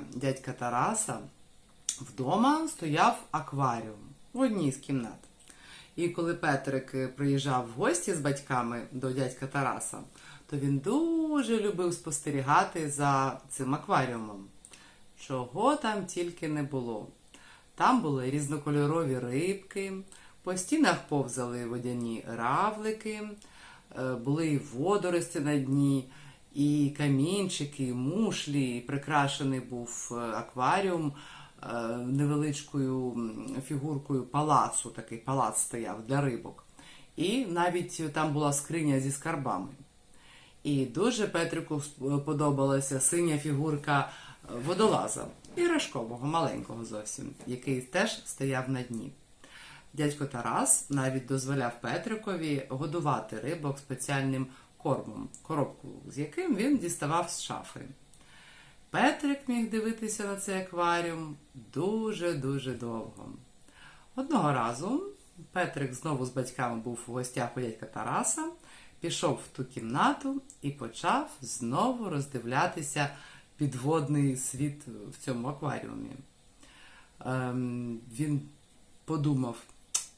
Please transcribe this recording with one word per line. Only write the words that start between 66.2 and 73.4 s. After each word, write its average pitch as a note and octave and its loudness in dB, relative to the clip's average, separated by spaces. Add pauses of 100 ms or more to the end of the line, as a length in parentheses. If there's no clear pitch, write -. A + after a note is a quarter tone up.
з B2 -4
батьками B2 -2
був A#2 -6
у A#2 -8
гостях B2+ -2
у C3 -2
дядька A2+ -4
Тараса, D3 -2 (560)
пішов D#3 0
в - -18
ту C3 -2
кімнату B3+ 0 (200)
і C#3+ -2
почав F#3+ 0 (100)
знову F#3 0
роздивлятися C#3+ 0 (460)